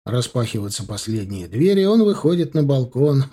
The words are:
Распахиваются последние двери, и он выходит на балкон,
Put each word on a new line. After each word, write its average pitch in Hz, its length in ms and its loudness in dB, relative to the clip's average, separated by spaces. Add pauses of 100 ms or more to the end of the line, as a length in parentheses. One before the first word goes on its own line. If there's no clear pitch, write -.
Распахиваются 107 800 -4
последние 98 640 -6
двери, 190 340 2
и 190 40 2
он 220 160 4
выходит 175 500 0
на 156 100 2
балкон, 135 720 2